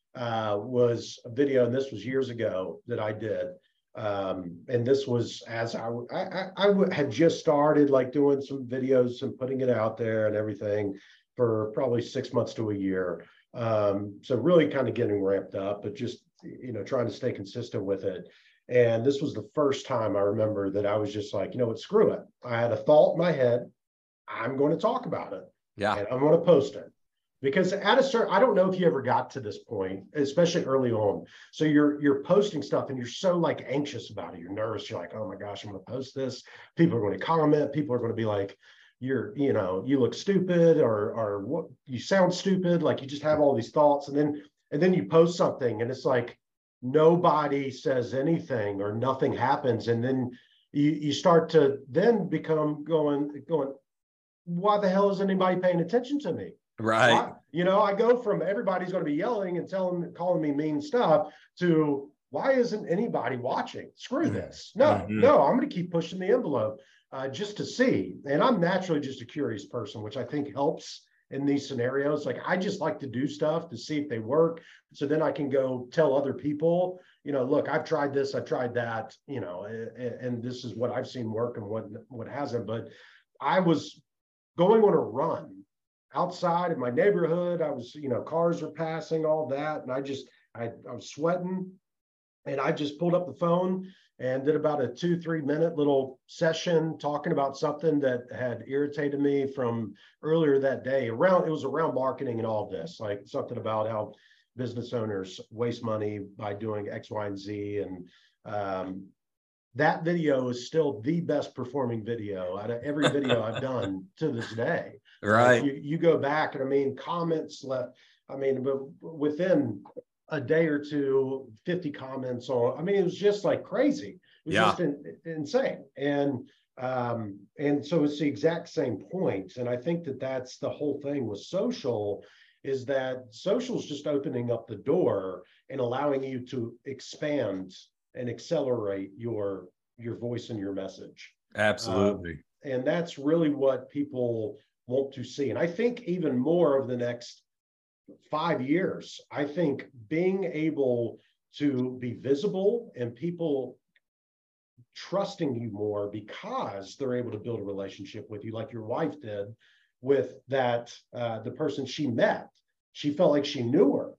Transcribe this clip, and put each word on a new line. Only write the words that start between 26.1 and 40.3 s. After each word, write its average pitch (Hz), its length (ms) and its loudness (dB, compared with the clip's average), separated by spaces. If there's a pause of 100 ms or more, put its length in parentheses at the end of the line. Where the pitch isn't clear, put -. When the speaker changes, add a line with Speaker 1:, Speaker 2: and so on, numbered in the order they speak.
Speaker 1:
I'm 127 100 0
gonna 156 180 6
post 170 360 6
it." - 160 -14 (520)
Because 180 300 2
at 202 260 2
a 262 40 6
certain, 220 320 2
I 202 60 6
don't 233 140 6
know 185 180 4
if 175 80 -2
you 175 60 6
ever 139 160 2
got 120 280 0
to 131 100 -10
this 107 180 -8
point, 95 460 -6 (100)
especially 160 500 2
early 127 260 2
on. 104 360 0 (260)
So 156 120 0
you're, 147 360 6
you're 143 240 4
posting 175 380 4
stuff - 260 -2
and 131 100 -6
you're 120 80 -6
so, 175 300 0
like, 156 320 0
anxious 135 420 -4
about 90 240 -10
it. 87 60 -14
You're 87 120 -12
nervous. 107 380 -4
You're 101 80 -6
like, - 160 -10
"Oh 107 140 -6
my 98 80 -10
gosh, 101 260 -10
I'm 107 80 -12
gonna 95 140 -12
post 127 300 -8
this. 131 280 -6 (340)
People 120 220 4
are 107 40 0
gonna 101 180 0
comment. 151 520 2
People 147 220 -2
are 120 60 0
gonna 113 140 -2
be 113 100 -2
like," 101 340 -2 (480)
you're, 127 200 -2 (180)
you 123 80 2
know, 98 180 0 (160)
you 139 160 2
look 113 120 2
stupid 170 600 4 (140)